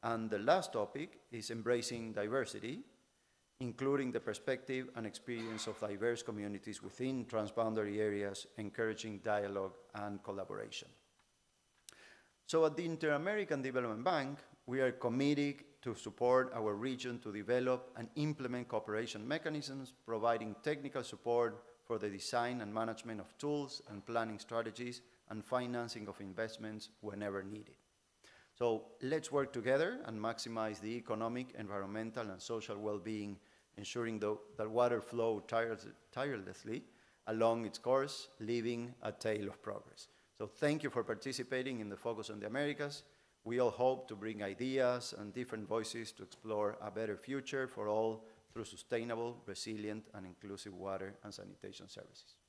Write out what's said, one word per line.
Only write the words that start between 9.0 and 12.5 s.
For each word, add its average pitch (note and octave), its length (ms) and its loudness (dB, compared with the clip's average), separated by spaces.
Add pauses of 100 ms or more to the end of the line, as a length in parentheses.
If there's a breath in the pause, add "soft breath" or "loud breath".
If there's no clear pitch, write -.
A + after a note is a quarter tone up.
dialogue G2 500 2 (220)
and G#2 280 -4
collaboration. F#2 680 -6 (1600 loud breath)
So D#3+ 200 6